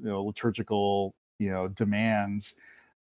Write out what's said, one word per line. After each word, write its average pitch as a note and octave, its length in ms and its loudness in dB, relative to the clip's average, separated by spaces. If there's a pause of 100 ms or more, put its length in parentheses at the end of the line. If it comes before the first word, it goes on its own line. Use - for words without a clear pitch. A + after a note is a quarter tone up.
you G#2+ 80 -4
know, G2 140 -2
liturgical, G2+ 880 0 (240)
you G2 140 0
know, F#2 160 -2
demands G#2 880 0 (520)